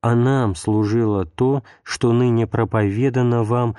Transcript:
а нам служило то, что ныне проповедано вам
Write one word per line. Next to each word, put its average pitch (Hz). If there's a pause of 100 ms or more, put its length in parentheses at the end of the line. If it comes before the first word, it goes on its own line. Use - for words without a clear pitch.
а 117
нам 120
служило 107
то, 131 (180)
что -
ныне 117
проповедано 117
вам 117